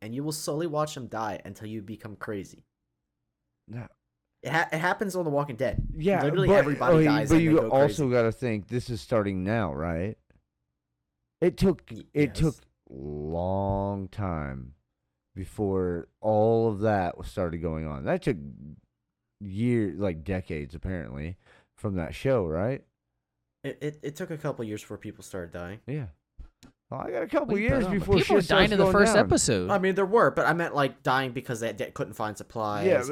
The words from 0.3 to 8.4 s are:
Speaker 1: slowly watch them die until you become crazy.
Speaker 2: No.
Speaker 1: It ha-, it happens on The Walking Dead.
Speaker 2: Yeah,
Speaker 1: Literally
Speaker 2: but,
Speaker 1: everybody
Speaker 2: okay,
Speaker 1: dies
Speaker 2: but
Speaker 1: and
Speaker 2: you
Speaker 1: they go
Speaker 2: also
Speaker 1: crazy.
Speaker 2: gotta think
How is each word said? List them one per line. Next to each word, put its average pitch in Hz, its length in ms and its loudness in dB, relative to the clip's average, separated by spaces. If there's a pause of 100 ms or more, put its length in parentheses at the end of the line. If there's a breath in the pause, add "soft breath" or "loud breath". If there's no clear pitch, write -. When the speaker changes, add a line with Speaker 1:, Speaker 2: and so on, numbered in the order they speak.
Speaker 1:
slowly 151 340 -4
watch 151 280 -2
them 127 140 -10
die 110 360 -4
until 104 240 -14
you 110 140 -8
become 104 340 -14
crazy. - 480 -10 (1040)
Speaker 2:
No. 110 180 -12 (560)
Speaker 1:
It 127 80 -8
ha-, 160 220 0
it 160 60 -2
happens 185 380 -2
on 180 80 -2
The 156 60 -2
Walking 143 260 -2
Dead. 117 260 0 (140)
Speaker 2:
Yeah, 170 260 2
Speaker 1:
Literally 160 260 2
Speaker 2:
but, 196 100 8
Speaker 1:
everybody 135 380 4
Speaker 2:
okay, 160 80 8
Speaker 1:
dies 147 260 2
Speaker 2:
but 165 60 8
Speaker 1:
and 165 80 6
Speaker 2:
you 156 100 4
Speaker 1:
they 156 80 6
go 110 80 -2
Speaker 2:
also 135 340 4
Speaker 1:
crazy. 127 60 2
Speaker 2:
gotta 117 220 4
think 107 360 -4